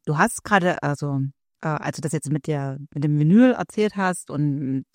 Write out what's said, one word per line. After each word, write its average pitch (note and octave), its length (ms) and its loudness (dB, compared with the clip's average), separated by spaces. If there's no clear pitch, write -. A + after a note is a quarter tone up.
du D3+ 120 -2
hast G3+ 260 0
gerade, F3+ 380 2
also, C#3 380 -2
äh, E3 60 -4
als D3 300 -4
du C#3+ 40 -12
das D3+ 100 -4
jetzt C#3 200 -4
mit D3+ 160 -4
der, C#3 320 -4
mit C#3+ 120 -4
dem D3+ 160 2
Vinyl G#3 320 6
erzählt G#3 440 -4
hast F#3 360 -4
und C#3 640 -2